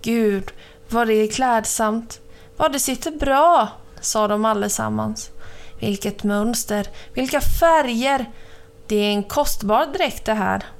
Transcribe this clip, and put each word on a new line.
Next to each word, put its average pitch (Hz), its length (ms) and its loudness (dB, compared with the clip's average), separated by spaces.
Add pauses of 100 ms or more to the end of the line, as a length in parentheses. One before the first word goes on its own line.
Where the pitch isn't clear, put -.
"Gud, 214 480 0 (380)
vad 233 180 0
det 220 80 2
är 214 140 2
klädsamt. 226 920 -2 (360)
Vad 302 160 2
det 277 60 -2
sitter 269 320 -2
bra", 294 580 4 (320)
sa 214 280 0
de 214 160 0
allesammans. 214 880 -2 (500)
"Vilket 202 420 -4
mönster, 208 640 -2 (280)
vilka 262 260 0
färger. 262 920 4 (560)
Det 214 100 0
är 208 160 2
en 202 100 0
kostbar 226 640 2
dräkt 294 380 -4
det 220 100 0
här." 202 300 -2 (160)